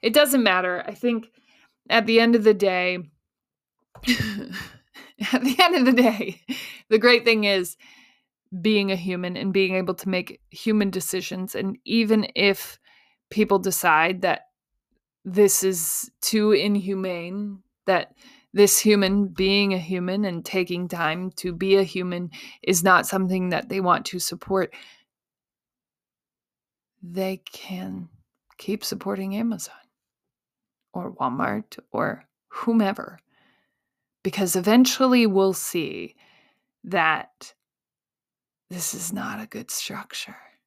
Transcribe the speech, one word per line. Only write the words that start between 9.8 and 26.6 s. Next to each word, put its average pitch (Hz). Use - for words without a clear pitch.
to -
make 180
human 214
decisions. 185
And 190
even 220
if -
people 202
decide 180
that 180
this 190
is 185
too 214
inhumane, 190
that -
this 202
human 202
being 196
a 185
human 185
and 170
taking 180
time 170
to 180
be 190
a 196
human 180
is 175
not 180
something 185
that -
they 190
want 180
to 180
support, -